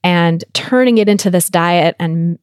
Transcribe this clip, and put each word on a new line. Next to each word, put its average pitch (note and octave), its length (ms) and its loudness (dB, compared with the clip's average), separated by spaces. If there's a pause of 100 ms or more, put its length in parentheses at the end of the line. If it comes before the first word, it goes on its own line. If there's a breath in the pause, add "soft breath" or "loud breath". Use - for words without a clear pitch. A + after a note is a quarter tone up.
and E3+ 420 0 (100)
turning B3+ 440 0
it G#3 100 2
into G#3 220 0
this F3 180 0
diet E3+ 500 0
and E3 440 -2